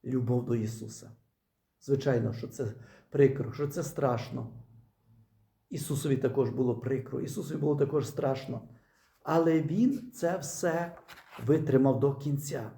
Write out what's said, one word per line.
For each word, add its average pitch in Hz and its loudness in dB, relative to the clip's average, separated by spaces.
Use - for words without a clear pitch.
Любов 123 0
до 120 0
Ісуса. 113 -6
Звичайно, 131 0
що - -8
це 113 -6
прикро, 135 4
що 147 -4
це 160 -4
страшно. 120 -2
Ісусові 143 -2
також 127 2
було 120 0
прикро, 135 -4
Ісусові 139 -6
було 143 2
також 143 2
страшно. 123 -4
Але 160 4
Він 226 0
це 170 -2
все 170 -4
витримав 131 4
до 139 2
кінця. 139 -4